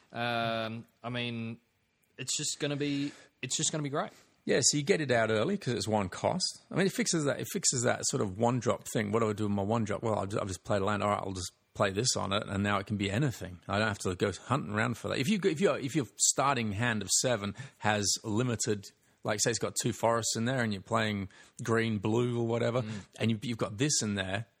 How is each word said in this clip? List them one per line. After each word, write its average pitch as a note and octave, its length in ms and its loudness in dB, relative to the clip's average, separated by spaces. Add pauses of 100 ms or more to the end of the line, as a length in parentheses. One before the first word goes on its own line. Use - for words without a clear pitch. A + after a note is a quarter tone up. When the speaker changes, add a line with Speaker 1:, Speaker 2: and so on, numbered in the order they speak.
(120)
Speaker 1:
Um, A#2 720 -4 (180)
I A#2 60 -8
mean, A#2+ 480 -6 (640)
it's C3+ 180 -6
just - 240 -6
gonna C#3+ 160 -2
be, C#3+ 360 -2 (300)
it's C3 140 -6
just D#3 160 0
gonna D#3 100 -4
be C#3+ 80 -4
great. D#3 200 -4 (360)
Speaker 2:
Yeah, C#3+ 160 4
so - 160 4
you D3 40 0
get F3 180 4
it C#3 100 -2
out A2+ 200 4
early A#2+ 280 2
'cause B2 160 -2
it's G2+ 140 -2
one G#2 200 2
cost. - 600 0
I - 60 -4
mean, F#3+ 100 4
it F#3 60 0
fixes E3+ 320 0
that, C3+ 160 0
it - 120 -4
fixes - 300 2
that A#2 240 2
sort B2+ 160 0
of F#2+ 160 -2
one A#2+ 220 4
drop G2+ 320 0
thing. G#2+ 200 0
What A2+ 80 4
do A2+ 80 4
I G#2+ 60 0
do G#2 100 -2
with G#2 80 0
my G2+ 100 2
one A2 220 2
drop? G2+ 180 -2
Well, A2 160 2
I'll G2 80 -2
ju-, G2 140 -4
I've G2+ 80 -4
just F#2 160 -8
played G#2 180 2
a - 20 0
land. G2+ 180 2
All G#2 80 4
right, G2+ 120 2
I'll F#2+ 100 -6
just F#2 200 -8 (220)
play G2+ 160 2
this A2 260 0
on G2 160 -2
it, G2+ 140 0
and G2 160 0
now G2+ 160 2
it G2 80 -2
can G#2 100 -2
be G2 140 0
anything. G2 480 -2 (100)
I G2+ 100 0
don't A2 100 2
have G2+ 120 -2
to F#2 140 -2
go G2 180 0 (140)
hunting A#2+ 280 -2
around A2+ 220 0
for - 120 -8
that. G2+ 100 -2
If C3 100 0
you G#3+ 100 2
go, F#3+ 120 0
if D3 100 -2
your, D#3 180 2
if C3 160 -6
your C#3 120 0 (100)
starting B2+ 560 2
hand A2 300 0
of G2 80 -8
seven G#2 440 0 (240)
has G#2+ 320 0 (140)
limited, A2 640 0 (380)
like, G#2+ 180 -2
say B2+ 80 2
it's A2+ 80 -2
got G#2 240 -4
two A#2+ 100 0
forests A2+ 440 2
in A2+ 100 0
there, C3 160 0
and A2 100 0
you're G2 80 -4
playing G#2+ 480 0 (340)
green, A2+ 360 2
blue, A#2 420 2
or A#2+ 60 0
whatever, A#2 340 2
Speaker 1:
Mm. A2 100 -6 (300)
Speaker 2:
and A2 120 4
you, G#2+ 100 0
you've A#2 160 -4
got G#2 180 -2
this C#3+ 240 2
in G#2+ 140 -2
there, G2 320 -2 (140)